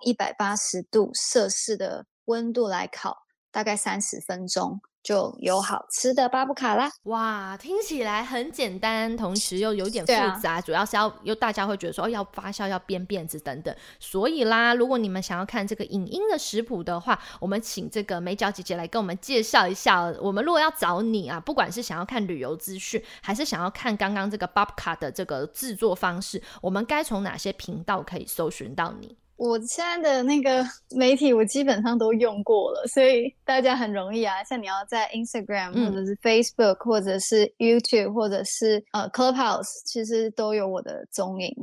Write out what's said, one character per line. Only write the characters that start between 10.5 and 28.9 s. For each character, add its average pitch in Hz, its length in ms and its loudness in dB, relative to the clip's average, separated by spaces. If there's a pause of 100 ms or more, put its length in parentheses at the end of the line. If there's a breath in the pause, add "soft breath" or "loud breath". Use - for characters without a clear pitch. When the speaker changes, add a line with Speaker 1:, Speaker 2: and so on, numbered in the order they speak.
Speaker 1:
啊。 170 100 -2
Speaker 2:
主 160 120 -6
要 185 120 2
是 214 120 -2
要， 214 160 2 (100)
又 214 100 -2
大 220 200 0
家 202 120 -2
会 202 120 -2
觉 170 100 -6
得 165 60 -6
说， 175 120 -4
哦， 220 40 0
要 226 120 -2 (120)
发 196 180 -10
酵、 202 160 -6
要 190 120 -2
编 180 280 -6
辫 185 180 -4
子 160 140 -10
等 143 220 -8
等。 156 120 -6 (280 loud breath)
所 190 260 0
以 311 160 0
啦， 226 300 4
如 247 120 4
果 262 120 2
你 226 100 0
们 185 160 -4
想 175 160 -4
要 190 60 -4
看 208 200 -4
这 208 100 -4
个 - 100 -6
影 190 220 -4
音 - 220 -4
的 370 80 2
食 220 240 -4
谱 233 220 -4
的 170 160 -4
话， 202 180 0 (220 loud breath)
我 - 80 -4
们 196 140 -2
请 - 280 -8
这 214 140 -4
个 185 160 -4
美 175 160 -4
角 202 160 0
姐 190 100 -8
姐 180 140 -4
来 170 100 -6
跟 220 160 -2
我 208 40 0
们 180 160 -4
介 262 200 2
绍 220 240 4
一 180 80 0
下。 196 280 4 (180)
我 196 100 0
们 202 140 0
如 320 80 2
果 330 80 6
要 311 120 4
找 180 300 0
你 214 280 -2
啊， 165 100 -6
不 - 140 -6
管 226 180 2
是 208 100 -8
想 165 160 -8
要 170 60 -4
看 214 240 -4
旅 170 120 -4
游 131 180 -4
资 190 200 -10
讯， 220 240 -6 (200 loud breath)
还 196 120 -4
是 277 120 -2
想 170 160 -4
要 180 80 -2
看 214 260 -4
刚 202 180 0
刚 202 160 -2
这 208 80 -6
个 190 80 -6
巴 202 200 2
布 - 100 -8
卡 - 220 -4
的 143 120 -4
这 185 140 -6
个 147 240 -4
制 247 260 -8
作 196 220 2
方 180 260 -2
式， - 200 -8 (200 loud breath)
我 - 80 -2
们 196 140 0
该 294 180 0
从 208 220 -2
哪 196 140 -6
些 190 160 -4
频 165 320 -10
道 185 160 0
可 180 160 -10
以 - 100 -10
搜 156 240 -4
寻 135 240 -10
到 165 240 -2